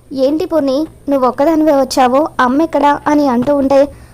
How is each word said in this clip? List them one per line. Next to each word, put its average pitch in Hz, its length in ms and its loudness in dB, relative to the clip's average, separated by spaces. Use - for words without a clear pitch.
"ఏంటి 294 320 -2
పూర్ణి, 294 420 -2
నువ్వు 262 180 0
ఒక్కదానివే 311 440 0
వచ్చావు, 269 560 0
అమ్మ 262 220 0
ఎక్కడా?" 285 460 0
అని 294 200 2
అంటూ 254 280 0
ఉంటే, 277 320 2